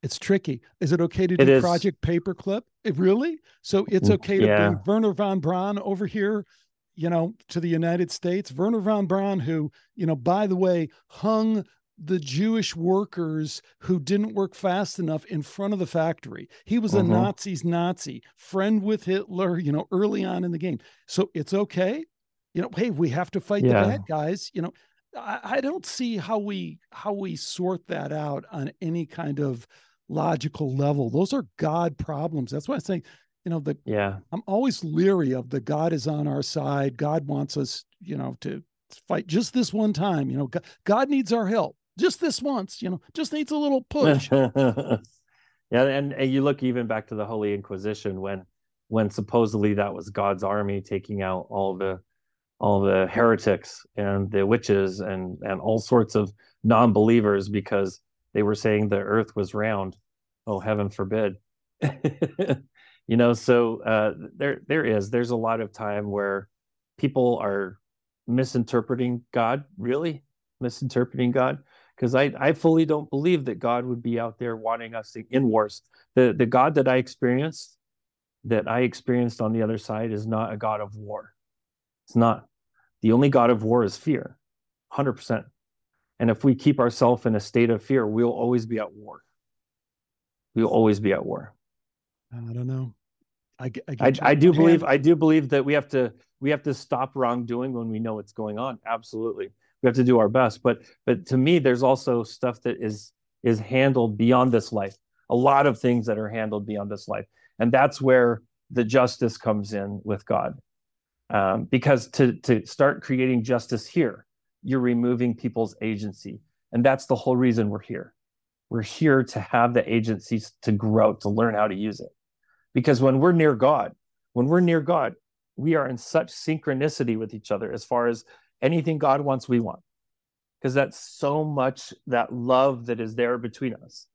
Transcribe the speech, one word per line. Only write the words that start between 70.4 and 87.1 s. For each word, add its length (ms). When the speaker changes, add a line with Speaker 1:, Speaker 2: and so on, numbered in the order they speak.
Speaker 2:
misinterpreting 720
God. 260
'Cause 160
I, 260
I 140
fully 320
don't 240
believe 360
that 120
God 280
would 180
be 160
out 180
there 180
wanting 380
us 220
in 160
wars. 340
The, 220
the 80
God 300
that 120
I 100
experienced, 800
that 260
I 120
experienced 600
on 120
the 100
other 160
side 320
is 160
not 260
a 40
God 220
of 160
war. 380
It's 100
not. 300
The 120
only 160
God 200
of 140
war 200
is 140
fear, 400
hundred 240
percent. 320
And 100
if 140
we 100
keep 260
ourselves 460